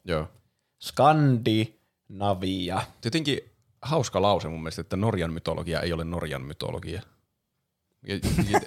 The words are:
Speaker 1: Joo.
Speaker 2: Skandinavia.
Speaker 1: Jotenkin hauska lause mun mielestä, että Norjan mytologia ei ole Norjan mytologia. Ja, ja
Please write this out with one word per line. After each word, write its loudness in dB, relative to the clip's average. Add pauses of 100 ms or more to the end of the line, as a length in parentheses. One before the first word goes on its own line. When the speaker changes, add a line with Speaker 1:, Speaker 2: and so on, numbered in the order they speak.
Speaker 1:
Joo. 0 (1200)
Speaker 2:
Skandinavia. -2 (240)
Speaker 1:
Jotenkin 0 (420)
hauska 0
lause 4
mun -6
mielestä, -8
että -4
Norjan 2
mytologia -4
ei -2
ole -2
Norjan -6
mytologia. -8 (1040)
Ja, -4
ja 2